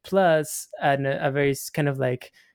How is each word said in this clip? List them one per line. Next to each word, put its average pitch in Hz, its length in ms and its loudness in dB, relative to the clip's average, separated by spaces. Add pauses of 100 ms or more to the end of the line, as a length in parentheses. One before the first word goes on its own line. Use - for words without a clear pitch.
plus 165 680 2 (140)
an, 139 240 2
a 139 240 -2
very 139 220 2
s-, - 180 -8
kind 147 180 0
of, 135 100 -4
like, 127 340 -4 (220)